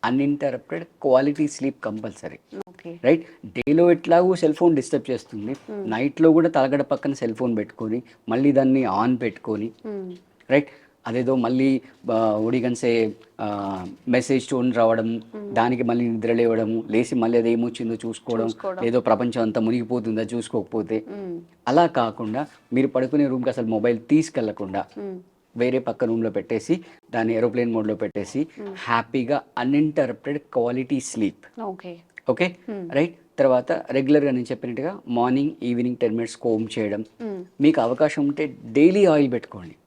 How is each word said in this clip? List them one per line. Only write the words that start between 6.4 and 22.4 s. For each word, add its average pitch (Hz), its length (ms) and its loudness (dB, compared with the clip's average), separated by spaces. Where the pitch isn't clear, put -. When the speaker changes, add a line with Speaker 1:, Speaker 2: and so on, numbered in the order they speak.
Speaker 1:
తలగడ 139 340 2
పక్కన 139 300 -2
సెల్ 117 220 -4
ఫోన్ 120 220 -2
పెట్టుకొని, 110 460 -4
మళ్ళీ 131 240 2
దాన్ని 131 320 4
on 113 320 2
పెట్టుకొని, 113 540 -4
Speaker 2:
మ్మ్. 190 300 -10
Speaker 1:
రైట్? 143 180 4
అదేదో 123 300 0
మళ్ళీ, 127 440 2
ఆ, 113 40 2
ఒడిగన్సే, 117 840 0
ఆ, 101 460 -6
మెసేజ్ 127 400 0
టోన్ 127 240 0
రావడం, 113 500 0
Speaker 2:
మ్మ్. 208 200 -12
Speaker 1:
దానికి 120 280 0
మళ్ళీ 120 260 0
నిద్ర 113 240 -2
లేవడము, 113 580 0
లేసి 117 240 0
మళ్ళీ 117 240 2
అదేమొచ్చిందో 117 560 0
చూసుకోవడం, 113 500 -4
Speaker 2:
చూసుకోవడం. 123 400 -6
Speaker 1:
ఏదో 117 160 2
ప్రపంచం 117 420 2
అంతా 110 180 0
మునిగిపోతుందా 113 600 -2
చూసుకోకపోతే. 110 840 -4
Speaker 2:
మ్మ్. 185 320 -10
Speaker 1:
అలా 165 180 4
కాకుండా 117 600 -4